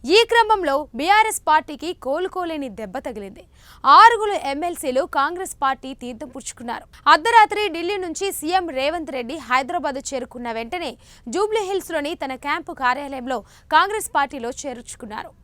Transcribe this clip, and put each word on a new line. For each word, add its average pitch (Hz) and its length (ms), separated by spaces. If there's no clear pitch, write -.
ఈ 330 160
క్రమంలో 427 440
బీఆర్ఎస్ 427 500
పార్టీకి 311 400
కోలుకోలేని 320 640
దెబ్బ 202 160
తగిలింది. 202 360
ఆరుగురు 403 540
ఎమ్మెల్సీలు 302 500
కాంగ్రెస్ 320 360
పార్టీ 269 260
తీర్థం 247 340
పుచ్చుకున్నారు. - 500
అర్ధరాత్రి 427 500
ఢిల్లీ 349 320
నుంచి 339 200
సీఎం 349 280
రేవంత్ 302 400
రెడ్డి 240 180
హైదరాబాద్ 277 580
చేరుకున్న 240 500
వెంటనే 247 320
జూబ్లీహిల్స్లోని 370 840
తన 269 140
క్యాంపు 320 380
కార్యాలయంలో 262 560
కాంగ్రెస్ 392 420
పార్టీలో 269 340
చేర్చుకున్నారు. 240 680